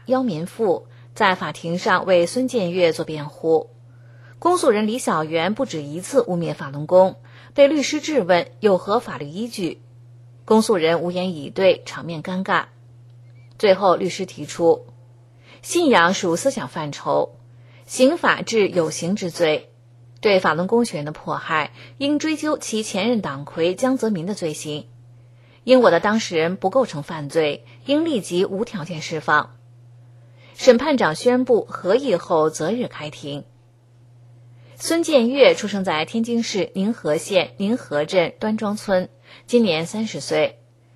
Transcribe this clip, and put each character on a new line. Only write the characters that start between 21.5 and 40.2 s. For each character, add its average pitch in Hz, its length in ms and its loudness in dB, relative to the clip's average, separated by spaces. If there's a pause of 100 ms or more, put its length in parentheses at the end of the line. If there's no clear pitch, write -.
应 285 180 0
追 311 180 -2
究 302 220 -2
其 220 240 -6
前 214 280 -4
任 226 120 0
党 143 240 -10
魁 170 300 -2
江 262 200 0
泽 226 140 -2
民 170 160 -4
的 208 80 -6
罪 165 200 -6
行。 151 340 -10 (760)
因 254 180 6
我 202 100 6
的 170 80 6
当 214 200 0
事 - 160 -6
人 165 200 0
不 277 160 -2
构 269 160 2
成 147 160 -10
犯 151 260 -10
罪， 147 340 0 (220)
应 294 200 0
立 277 160 -2
即 180 240 -2
无 196 200 -4
条 185 200 -8
件 160 180 -10
释 160 160 -8
放。 151 380 0 (960)
审 233 240 4
判 285 180 0
长 170 160 0
宣 247 320 0
布 226 240 2
合 185 260 0
议 262 200 0
后 156 340 0
择 160 220 -4
日 240 160 -4
开 151 240 -14
庭。 143 320 -12 (1300)
孙 330 280 -2
建 254 260 4
岳 254 240 6
出 - 140 -4
生 196 160 -4
在 156 220 0
天 226 180 -4
津 233 180 -2
市 202 320 -4
宁 196 200 -2
河 156 240 -2
县 175 400 -2
宁 208 200 -2
河 147 260 -4
镇 170 360 0
端 220 180 -2
庄 208 180 -4
村， 185 340 -2 (360)
今 240 160 4
年 165 240 0
三 214 220 -6
十 165 120 -10
岁。 156 380 -2 (380)